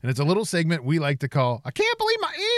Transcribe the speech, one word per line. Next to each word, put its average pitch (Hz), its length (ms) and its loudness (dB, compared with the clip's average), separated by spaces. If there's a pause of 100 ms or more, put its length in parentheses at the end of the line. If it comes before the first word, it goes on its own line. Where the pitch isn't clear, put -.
And 120 80 -2
it's 135 100 -2
a 143 60 2
little 190 180 2
segment 165 400 0
we 147 160 2
like 143 200 0
to 139 100 -4
call, 123 340 0
"I 127 80 -8
Can't 453 280 0
Believe 440 200 2
My 392 140 -4 (240)